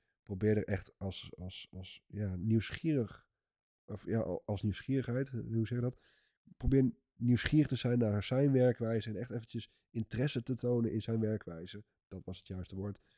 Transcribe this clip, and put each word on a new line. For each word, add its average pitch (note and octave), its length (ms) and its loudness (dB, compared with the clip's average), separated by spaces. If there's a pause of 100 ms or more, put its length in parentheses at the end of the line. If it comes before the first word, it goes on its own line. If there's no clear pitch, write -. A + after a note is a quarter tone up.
(220)
Probeer G#2 340 2
er G#2 80 2
echt - 340 -4
als, - 380 -8
als, - 340 -12
als, - 360 -14
ja, G2+ 300 -4
nieuwsgierig, A2+ 880 0 (580)
of - 220 -12
ja, A2+ 140 2
al-, F2 240 -2
als G2+ 180 -4
nieuwsgierigheid, B2+ 640 -2
hoe A2+ 380 -2
zeg A#2+ 120 -2
je A#2+ 60 0
dat? B2+ 160 -4 (560)
Probeer B2+ 360 6 (240)
nieuwsgierig B2 500 4
te C3 100 -2
zijn A#2+ 220 2
naar G#2 240 2
zijn C#3 300 2
werkwijze A#2 580 2
en G#2 60 -6
echt B2 140 -6
eventjes A2+ 400 -8 (220)
interesse A#2 500 -2
te C3 120 -4
tonen A#2+ 380 0
in G#2+ 100 -2
zijn A2+ 180 -2
werkwijze. G2+ 640 -4 (240)
Dat F#2+ 160 -12
was F#2+ 140 -10
het - 80 -20
juiste F#2 300 -10
woord. F#2+ 220 -6 (200)